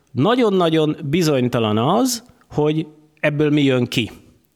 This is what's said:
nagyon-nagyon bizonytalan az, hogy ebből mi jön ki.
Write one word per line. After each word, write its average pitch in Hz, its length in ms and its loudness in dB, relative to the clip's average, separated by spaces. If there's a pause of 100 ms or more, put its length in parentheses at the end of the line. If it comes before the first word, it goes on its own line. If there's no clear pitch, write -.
(120)
nagyon-nagyon 170 920 2
bizonytalan 123 720 0
az, 226 460 0 (280)
hogy 156 360 -2 (320)
ebből 151 300 0
mi 147 140 2
jön 127 220 2
ki. 117 260 -4 (440)